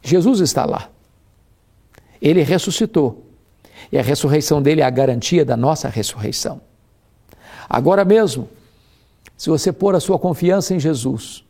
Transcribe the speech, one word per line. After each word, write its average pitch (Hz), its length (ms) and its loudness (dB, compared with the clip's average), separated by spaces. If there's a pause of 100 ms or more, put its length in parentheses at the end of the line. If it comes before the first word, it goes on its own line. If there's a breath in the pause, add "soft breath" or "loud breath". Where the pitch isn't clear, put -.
Jesus 185 380 2
está 143 240 0
lá. - 240 -6 (1300 soft breath)
Ele 165 180 4
ressuscitou. 170 840 -2 (640 loud breath)
E 139 60 -2
a 135 60 2
ressurreição 143 580 0
dele 151 200 2
é 143 40 4
a 127 60 2
garantia 131 540 0
da 123 120 0
nossa 139 320 -2
ressurreição. - 720 -8 (1080 loud breath)
Agora 185 360 2
mesmo, 196 440 2 (880 soft breath)
se - 120 -8
você 156 240 0
pôr 190 220 0
a 170 60 2
sua 185 180 -2
confiança 180 560 0
em 175 60 -2
Jesus 131 680 -4